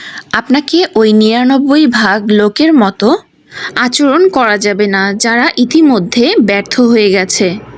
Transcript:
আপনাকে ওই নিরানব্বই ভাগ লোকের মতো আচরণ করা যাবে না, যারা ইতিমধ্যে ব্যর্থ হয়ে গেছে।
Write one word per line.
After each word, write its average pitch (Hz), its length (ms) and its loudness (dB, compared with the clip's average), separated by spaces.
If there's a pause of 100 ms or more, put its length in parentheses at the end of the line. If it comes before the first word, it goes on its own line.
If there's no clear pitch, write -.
(320)
আপনাকে 285 540 -2 (100)
ওই 220 180 4
নিরানব্বই 262 720 2
ভাগ 214 440 -2
লোকের 208 420 2
মতো 226 440 0 (580)
আচরণ 285 540 0
করা 220 280 0
যাবে 208 300 -2
না, 196 260 -2
যারা 240 440 -2
ইতিমধ্যে 247 840 0
ব্যর্থ 202 400 -2
হয়ে 233 300 2
গেছে। 190 460 -2 (200)